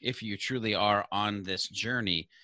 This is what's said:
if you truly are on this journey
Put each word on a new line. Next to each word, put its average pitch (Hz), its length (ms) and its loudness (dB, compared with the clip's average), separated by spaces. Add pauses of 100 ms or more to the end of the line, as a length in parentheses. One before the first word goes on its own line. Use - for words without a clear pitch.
if 123 200 -4
you 104 140 -4
truly 113 380 -2
are 101 360 4
on 104 320 0
this 92 260 -4
journey 107 600 -2 (160)